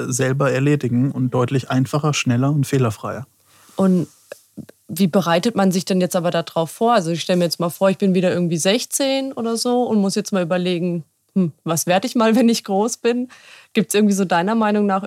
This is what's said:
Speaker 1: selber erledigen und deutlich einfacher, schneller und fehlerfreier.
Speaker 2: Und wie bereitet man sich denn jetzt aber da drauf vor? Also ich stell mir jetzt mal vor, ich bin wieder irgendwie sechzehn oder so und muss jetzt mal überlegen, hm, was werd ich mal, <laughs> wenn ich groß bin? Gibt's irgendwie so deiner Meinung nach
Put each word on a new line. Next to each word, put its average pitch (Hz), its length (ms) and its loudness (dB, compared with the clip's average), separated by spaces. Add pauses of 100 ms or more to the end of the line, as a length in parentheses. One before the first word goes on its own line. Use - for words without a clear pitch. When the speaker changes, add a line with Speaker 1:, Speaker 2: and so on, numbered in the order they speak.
Speaker 1:
selber 131 420 0
erledigen 131 640 0
und 131 200 -2
deutlich 127 380 0
einfacher, 143 420 0
schneller 131 380 0
und 147 160 0
fehlerfreier. 113 600 -2 (500)
Speaker 2:
Und 185 320 2 (800)
wie 190 180 0
bereitet 170 500 0
man 196 160 2
sich 180 140 -2
denn 185 160 0
jetzt 180 120 -4
aber 175 160 0
da 165 120 -2
drauf 165 280 -4
vor? 233 220 0
Also 175 200 0
ich 165 100 -6
stell 185 140 0
mir 175 80 2
jetzt 165 140 -4
mal 180 120 -2
vor, 196 180 0
ich 196 80 0
bin 196 160 0
wieder 180 180 2
irgendwie 175 280 -2
sechzehn 269 720 -2
oder 226 240 -4
so 247 280 0
und 226 140 0
muss 196 160 0
jetzt 202 180 -4
mal 190 100 0
überlegen, 175 640 -2 (300)
hm, 175 180 2 (120)
was 160 220 -2
werd 180 180 2
ich 254 100 -4
mal, 226 220 4
<laughs> - 0 -
wenn 233 140 6
ich 214 140 -2
groß 208 340 -2
bin? 247 300 -2 (440)
Gibt's - 220 0
irgendwie 208 200 4
so 190 120 0
deiner 180 280 0
Meinung 208 300 2
nach 196 220 0